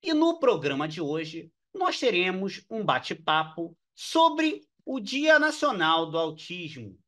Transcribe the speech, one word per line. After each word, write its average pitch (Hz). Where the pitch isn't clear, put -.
E 320
no 330
programa 143
de 156
hoje, 160
nós 381
teremos 185
um 220
bate-papo 156
sobre 320
o 262
Dia 285
Nacional 180
do 160
Autismo. 156